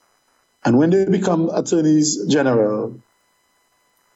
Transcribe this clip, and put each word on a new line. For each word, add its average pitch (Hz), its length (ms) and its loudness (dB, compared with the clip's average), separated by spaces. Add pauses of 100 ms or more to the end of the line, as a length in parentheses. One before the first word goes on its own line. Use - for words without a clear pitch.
(640)
And 123 120 2
when 160 140 2
they 190 160 2
become 170 440 0
attorneys 156 760 0
general, 117 720 0 (1160)